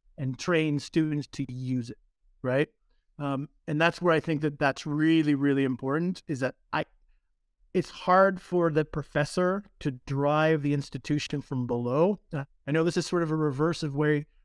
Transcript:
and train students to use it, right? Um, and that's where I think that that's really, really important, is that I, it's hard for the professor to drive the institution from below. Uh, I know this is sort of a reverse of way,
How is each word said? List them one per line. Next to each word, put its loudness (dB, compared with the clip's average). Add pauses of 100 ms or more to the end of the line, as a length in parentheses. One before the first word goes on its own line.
(180)
and -6
train 0
students -2
to -8
use -4
it, -14 (440)
right? 2 (500)
Um, -6 (200)
and -2
that's 2
where 4
I 4
think -2
that -4
that's -2
really, 2
really 2
important, -2
is -4
that -4 (180)
I, -2 (880)
it's 0
hard 4
for 0
the 2
professor -2 (160)
to -2
drive 0
the 0
institution -4
from -4
below. 0 (140)
Uh, -6 (240)
I -4
know 2
this 0
is 0
sort 0
of -2
a 0
reverse 0
of -4
way, 2 (200)